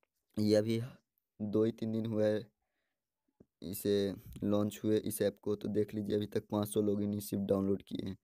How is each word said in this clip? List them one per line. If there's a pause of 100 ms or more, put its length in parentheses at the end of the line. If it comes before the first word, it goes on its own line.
(380)
ये
अभी (580)
दो
ही
तीन
दिन
हुआ
है (1200)
इसे (300)
लॉन्च
हुए,
इस
ऐप
को,
तो
देख
लीजिए
अभी
तक
पाँच
सौ
लोगों
ने
सिर्फ
डाउनलोड
किए
हैं।